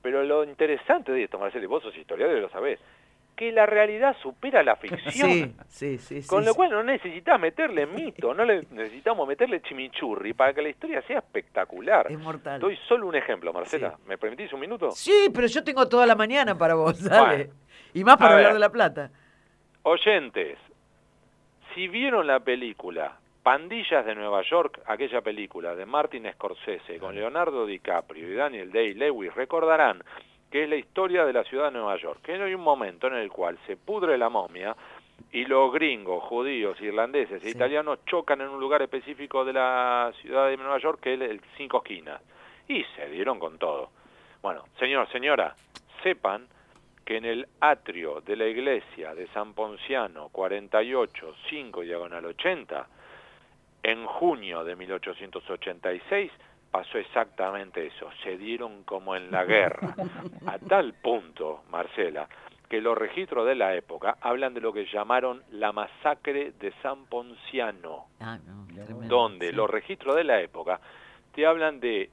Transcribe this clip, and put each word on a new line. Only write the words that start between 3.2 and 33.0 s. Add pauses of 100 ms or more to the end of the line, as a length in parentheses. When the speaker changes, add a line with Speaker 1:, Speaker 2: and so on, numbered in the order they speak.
Speaker 1:
que
la
realidad
supera
la
Speaker 2:
<laughs>
Speaker 1:
ficción. (360)
Speaker 2:
Sí,
sí,
sí,
Speaker 1:
Con
Speaker 2:
sí,
Speaker 1:
lo
Speaker 2:
sí.
Speaker 1:
cual
no
necesitas
meterle
mito,
no
le,
necesitamos
meterle
chimichurri
para
que
la
historia
sea
espectacular.
Speaker 2:
Es
mortal.
Speaker 1:
Doy
solo
un
ejemplo,
Marcela.
Speaker 2:
Sí.
Speaker 1:
¿Me
permitís
un
minuto?
Speaker 2:
Sí,
pero
yo
tengo
toda
la
mañana
para
vos,
<laughs>
dale. (100)
Speaker 1:
Bueno. (400)
Speaker 2:
Y
más
para
Speaker 1:
A
Speaker 2:
hablar
Speaker 1:
ver.
Speaker 2:
de
La
Plata. (760)
Speaker 1:
Oyentes, (1160)
si
vieron
la
película (280)
Pandillas
de
Nueva
York,
aquella
película
de
Martin
Scorsese
con
Speaker 3:
Claro.
Speaker 1:
Leonardo
DiCaprio
y
Daniel
Day-Lewis,
recordarán (480)
que
es
la
historia
de
la
ciudad
de
Nueva
York,
que
hay
un
momento